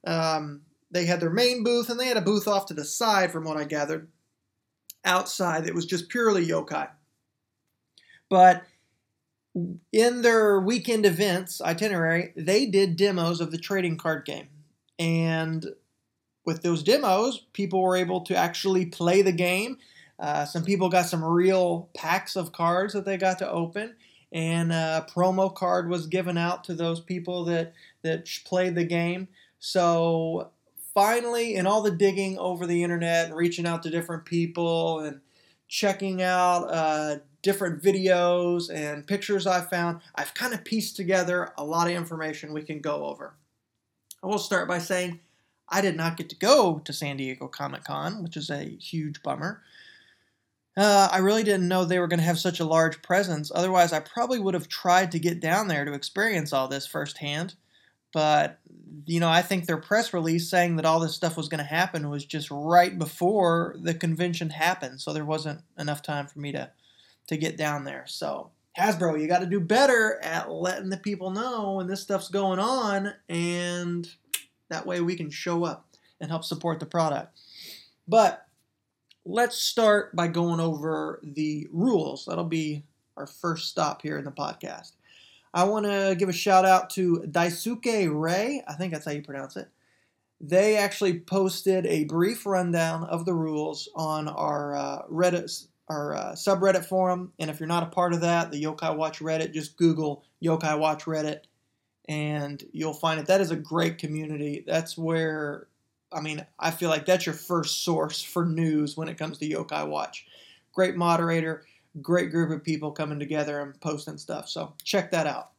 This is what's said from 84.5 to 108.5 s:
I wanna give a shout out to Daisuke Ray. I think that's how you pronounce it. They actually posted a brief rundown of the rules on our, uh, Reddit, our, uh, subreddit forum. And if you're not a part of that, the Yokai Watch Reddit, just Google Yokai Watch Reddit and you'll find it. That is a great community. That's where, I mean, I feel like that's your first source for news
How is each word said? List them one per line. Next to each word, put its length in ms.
I 100
wanna 520
give 120
a 40
shout 320
out 260
to 380
Daisuke 840
Ray. 540
I 60
think 200
that's 120
how 80
you 100
pronounce 340
it. 120
They 360
actually 440
posted 640
a 180
brief 400
rundown 600
of 200
the 100
rules 600
on 320
our, 480
uh, 340
Reddit, 580
our, 260
uh, 200
subreddit 500
forum. 560
And 100
if 80
you're 80
not 160
a 40
part 260
of 80
that, 320
the 100
Yokai 340
Watch 220
Reddit, 340
just 240
Google 460
Yokai 380
Watch 280
Reddit 340
and 640
you'll 240
find 240
it. 80
That 140
is 100
a 60
great 420
community. 640
That's 320
where, 720
I 80
mean, 260
I 100
feel 200
like 160
that's 200
your 80
first 480
source 400
for 240
news 500